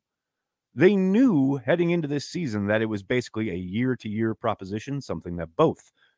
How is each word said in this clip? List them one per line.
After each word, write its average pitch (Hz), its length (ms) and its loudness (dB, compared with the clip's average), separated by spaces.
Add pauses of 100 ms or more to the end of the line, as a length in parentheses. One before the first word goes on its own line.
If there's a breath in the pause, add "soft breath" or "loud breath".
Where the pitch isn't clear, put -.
(720)
They 185 220 4
knew 185 600 4
heading 170 340 0
into 170 160 0
this 139 220 -4
season 104 400 -4
that 107 120 2
it 113 60 0
was 107 160 -4
basically 113 480 -2
a 87 60 -6
year-to-year 110 800 -2
proposition, 110 640 -6
something 87 380 -8
that 80 180 -8
both 147 340 2 (280)